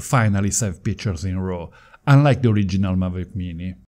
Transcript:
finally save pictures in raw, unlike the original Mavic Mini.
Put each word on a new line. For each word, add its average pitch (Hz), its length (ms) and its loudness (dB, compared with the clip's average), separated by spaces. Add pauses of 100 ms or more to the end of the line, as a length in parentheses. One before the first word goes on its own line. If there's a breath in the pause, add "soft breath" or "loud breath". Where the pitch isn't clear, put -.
finally 101 500 2
save 92 320 -4
pictures 95 420 -4
in 92 140 -4
raw, 90 300 -6 (400 soft breath)
unlike 139 340 6
the 117 80 4
original 98 460 0
Mavic 90 400 -4
Mini. 90 400 -8 (220)